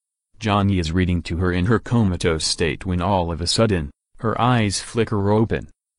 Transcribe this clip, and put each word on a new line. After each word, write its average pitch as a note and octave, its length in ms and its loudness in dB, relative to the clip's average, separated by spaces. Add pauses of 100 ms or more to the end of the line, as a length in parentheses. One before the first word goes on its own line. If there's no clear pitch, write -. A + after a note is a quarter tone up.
(380)
Johnny G2+ 400 2
is D#2+ 140 -2
reading F2 300 2
to E2 160 -6
her F2+ 140 0
in F2+ 140 0
her A2 120 2
comatose F2+ 680 0
state D2 400 -4
when F2+ 160 -2
all F2 320 0
of D#2 80 -6
a E2 60 -4
sudden, F#2 440 0 (280)
her A2+ 220 -4
eyes A#2 400 0
flicker G#2+ 500 -2
open. G#2 380 0 (300)